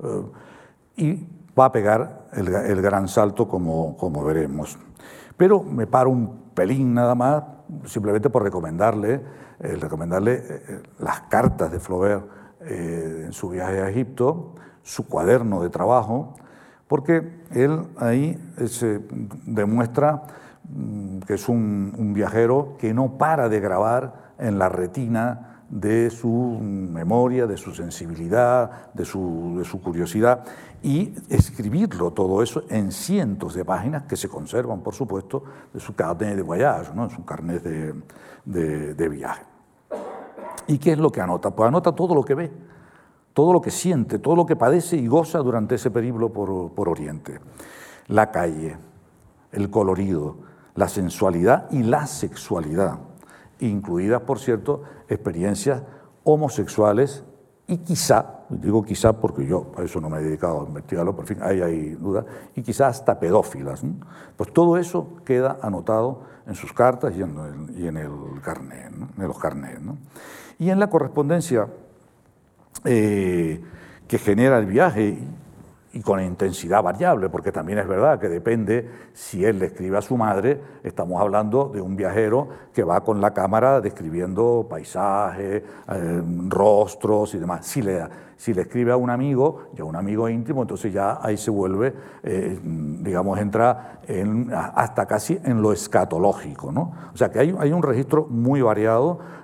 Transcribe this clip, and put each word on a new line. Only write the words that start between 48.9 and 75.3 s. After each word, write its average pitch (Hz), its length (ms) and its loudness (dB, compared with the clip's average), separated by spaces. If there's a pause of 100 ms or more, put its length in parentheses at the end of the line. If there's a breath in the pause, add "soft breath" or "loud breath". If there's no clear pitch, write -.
el 101 160 -2
colorido, 95 680 0 (380 loud breath)
la 92 140 2
sensualidad 95 840 2
y 131 120 2
la 135 220 2
sexualidad, 85 920 -4 (600 loud breath)
incluidas, 101 640 0
por 120 160 -2
cierto, 123 460 -2 (240 loud breath)
experiencias 101 720 -2 (420 loud breath)
homosexuales 123 1000 2 (440)
y 175 100 -2
quizá, - 720 2
digo 104 340 2
quizá 110 300 4
porque 98 320 -2
yo 82 320 -2
a 90 60 -4
eso 82 180 -4
no 78 80 -6
me 78 80 -4
he 78 60 -2
dedicado 78 380 -2
a 71 60 -8
investigarlo, 85 480 -4
por 85 100 -10
fin, 104 160 -6
ahí 95 200 2
hay 80 300 -2
dudas, 98 340 -4 (280 loud breath)
y 131 100 -6
quizá 135 240 2
hasta 117 300 0
pedófilas, 71 640 0
¿no? 78 100 -6 (420 loud breath)
Pues - 160 -6
todo 170 260 6
eso 175 460 -4
queda 131 380 0
anotado 110 600 -2 (260 loud breath)
en 101 80 -8
sus - 180 -14
cartas 123 420 2
y 95 60 -4
en 76 160 -6
el, 76 420 -12
y 87 80 -4
en 78 100 -6
el 76 140 -8 (300)
carnet, 64 500 -12
¿no? - 160 -12 (100)
En 95 100 -4
los - 120 -8
carnets, - 420 -6
¿no? - 160 -10 (640 loud breath)
Y 170 100 0
en 190 100 4
la 202 100 2
correspondencia, 147 800 2 (1160)
eh, 92 800 2 (420 loud breath)
que - 120 0
genera 120 420 6
el 107 60 2
viaje 107 520 4 (760)